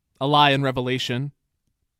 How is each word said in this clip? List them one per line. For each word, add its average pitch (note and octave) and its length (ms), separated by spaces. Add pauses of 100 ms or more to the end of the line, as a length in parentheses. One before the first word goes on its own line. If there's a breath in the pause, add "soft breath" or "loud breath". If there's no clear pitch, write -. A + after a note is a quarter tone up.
(220)
a C3+ 60
lie D3 240
in C#3 120
Revelation, B2+ 720 (680)